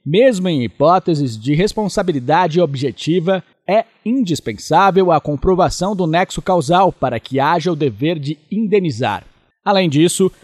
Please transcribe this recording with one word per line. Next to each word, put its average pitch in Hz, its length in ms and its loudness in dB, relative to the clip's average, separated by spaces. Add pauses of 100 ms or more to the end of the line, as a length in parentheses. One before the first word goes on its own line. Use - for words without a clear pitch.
mesmo 190 420 2
em 147 160 0
hipóteses 147 760 0
de 123 160 -2
responsabilidade 175 1080 0
objetiva, 156 840 -2 (240)
é 214 160 2 (220)
indispensável 180 1040 0
a 151 80 2
comprovação 180 760 -2
do 180 140 -2
nexo 170 340 -2
causal 180 500 2
para 120 280 -4
que 131 200 -4
haja 165 320 0
o 165 40 -2
dever 147 420 -2
de 147 200 -6 (120)
indenizar. 165 760 -2 (400)
Além 185 240 2
disso, 175 420 2 (120)